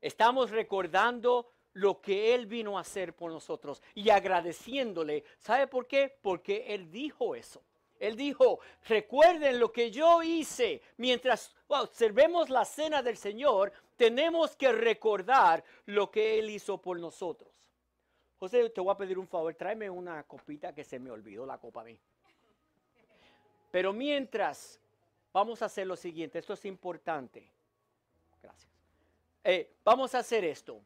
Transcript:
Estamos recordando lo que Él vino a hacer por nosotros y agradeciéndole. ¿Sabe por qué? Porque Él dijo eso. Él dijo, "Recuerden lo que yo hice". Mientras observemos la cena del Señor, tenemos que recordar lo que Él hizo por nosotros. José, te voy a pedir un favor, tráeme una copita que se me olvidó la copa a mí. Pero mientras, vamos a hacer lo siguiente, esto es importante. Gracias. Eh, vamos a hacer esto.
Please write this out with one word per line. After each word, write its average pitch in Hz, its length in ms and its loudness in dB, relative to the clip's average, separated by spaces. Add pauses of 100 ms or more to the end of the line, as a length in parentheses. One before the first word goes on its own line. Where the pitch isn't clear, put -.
Estamos 233 480 2
recordando 220 1000 -2 (220)
lo 190 300 0
que 208 320 0
Él 247 100 -2
vino 208 320 -8
a 175 60 -6
hacer 170 340 -10
por 170 160 -10
nosotros 147 500 -12 (120)
y 214 160 2
agradeciéndole. 180 1120 0 (140)
¿Sabe 254 280 0
por 254 200 -6
qué? 277 340 0
Porque 196 540 -4
Él 185 160 -10
dijo 220 440 -6
eso. - 280 -18 (360)
Él 214 160 -6
dijo, 254 460 2 (280)
"Recuerden 277 720 4
lo 226 140 2
que 233 180 0
yo 330 320 6
hice". 285 600 -2 (160)
Mientras 247 580 0 (120)
observemos 269 840 2
la 247 160 2
cena 302 360 -4
del 233 140 -4
Señor, 208 560 0 (240)
tenemos 294 580 2
que 269 160 2
recordar 214 920 2 (220)
lo 202 240 0
que 220 280 0
Él 214 120 -4
hizo 202 280 -8
por 180 200 -8
nosotros. 170 520 -12 (880)
José, 233 300 2
te 226 140 -6
voy 190 100 0
a 196 60 -2
pedir 190 200 -6
un 190 80 -10
favor, 165 280 -4
tráeme 208 340 -8
una 175 360 -12
copita 147 500 -16
que 147 100 -16
se 135 140 -14
me 127 120 -16
olvidó 107 360 -16
la 131 100 -12
copa 117 240 -18
a 113 40 -18
mí. 113 140 -20 (1700)
Pero 185 240 0
mientras, 233 840 -6 (540)
vamos 220 300 -2
a - 20 -4
hacer 196 220 -8
lo 185 100 -8
siguiente, 165 420 -10
esto 165 140 -12
es 196 140 -12
importante. 165 840 -10 (920)
Gracias. - 280 -20 (720)
Eh, 180 400 0
vamos 254 320 2
a 254 40 0
hacer 220 260 -2
esto. 131 420 -8